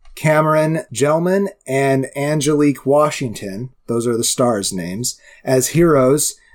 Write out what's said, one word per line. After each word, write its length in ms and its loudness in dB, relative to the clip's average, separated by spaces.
Cameron 680 2
Gelman, 540 0
and 480 0
Angelique 720 0
Washington, 840 -2
those 180 -2
are 100 0
the 80 -2
stars' 480 0
names, 460 -6
as 260 0
heroes 640 2